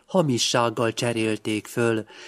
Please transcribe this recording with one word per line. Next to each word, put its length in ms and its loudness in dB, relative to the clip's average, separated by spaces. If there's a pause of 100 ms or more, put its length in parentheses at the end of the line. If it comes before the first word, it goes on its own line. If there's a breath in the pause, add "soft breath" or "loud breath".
hamissággal 840 2
cserélték 720 -2
föl, 380 0 (240 loud breath)